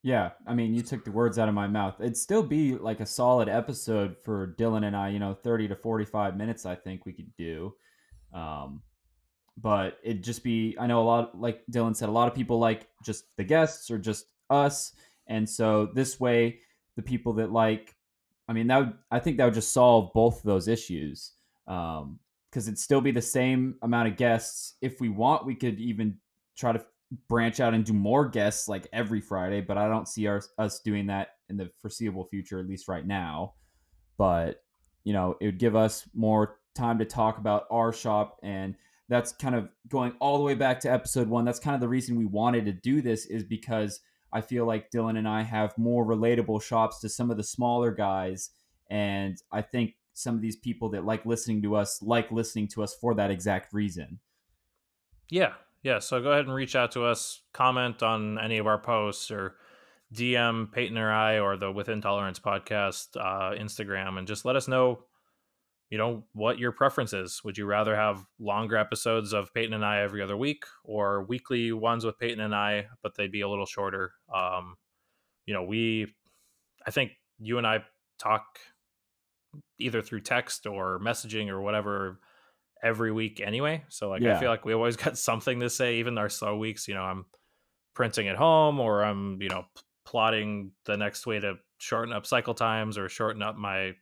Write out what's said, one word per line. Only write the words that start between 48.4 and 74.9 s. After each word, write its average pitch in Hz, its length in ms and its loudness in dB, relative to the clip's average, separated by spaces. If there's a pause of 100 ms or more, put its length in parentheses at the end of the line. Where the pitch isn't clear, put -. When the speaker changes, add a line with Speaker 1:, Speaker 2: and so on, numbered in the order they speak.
Speaker 1:
and 98 460 -2 (160)
I 107 100 -2
think 117 320 -2 (200)
some 120 200 -4
of 113 60 0
these 110 160 -4
people 113 340 -4
that 98 140 -4
like 110 220 -2
listening 113 360 0
to 104 140 2
us, 101 260 0
like 113 300 0
listening 113 360 -2
to 110 140 -6
us 101 120 -6
for 117 200 0
that 101 160 2
exact 92 420 -2
reason. 90 460 -4 (1120)
Speaker 2:
Yeah, 170 220 2 (300)
yeah. 127 160 2
So 127 240 -2
go 143 100 2
ahead 143 140 4
and 131 80 -4
reach 135 200 -4
out 120 180 2
to 120 120 -2
us, - 380 -2 (100)
comment 127 500 2
on 107 360 0
any 110 200 -2
of 104 80 0
our 107 120 4
posts, 107 520 -2
or 98 260 -6 (540)
D 120 260 0
M 113 360 2
Peyton 113 260 -2
or 110 140 2
I 110 260 4
or 101 180 0
the 98 140 -4
Within 104 300 -4
Tolerance 101 400 -2
podcast, 98 760 -2
uh, 98 400 -2
Instagram, 98 640 -6
and 92 80 -8
just 104 180 -8
let 127 120 2
us 131 120 -2
know, 127 360 2 (840)
you 107 80 -4
know, 113 340 0
what 113 260 0
your 120 140 0
preference 131 400 2
is. 92 320 -6
Would 101 140 -8
you 104 80 -4
rather 104 300 2
have 104 280 0 (140)
longer 107 380 -2
episodes 110 560 0
of 101 200 -2
Peyton 113 220 -2
and 107 100 -2
I 104 180 2
every 101 200 -4
other 98 140 -4
week, 143 280 -4 (200)
or 101 400 0
weekly 117 480 -2
ones 113 320 0
with 110 140 -4
Peyton 117 220 -4
and 107 140 -2
I, 104 320 0 (160)
but 104 140 -8
they'd 98 160 -4
be 104 80 -4
a 101 80 -2
little 101 180 -2
shorter? 95 460 -6 (200)
Um, 90 440 -4 (680)